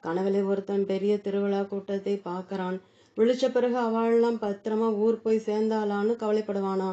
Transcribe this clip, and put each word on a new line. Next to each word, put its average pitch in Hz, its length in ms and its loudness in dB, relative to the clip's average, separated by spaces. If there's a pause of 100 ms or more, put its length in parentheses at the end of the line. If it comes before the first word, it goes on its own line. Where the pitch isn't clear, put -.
கனவுல 190 420 0
ஒருத்தன் 196 420 -2
பெரிய 196 320 0
திருவிழா 202 460 -2
கூட்டத்தை 196 500 -4 (120)
பார்க்கறான். 185 520 -6 (380)
விழிச்ச 247 340 2
பிறகு 247 280 2
அவள்லாம் 233 640 2
பத்திரமா 214 460 -2 (160)
ஊர் 220 180 4
போய் 220 240 2
சேர்ந்தாளான்னு 214 720 0
கவலைப்படுவானா? 196 760 0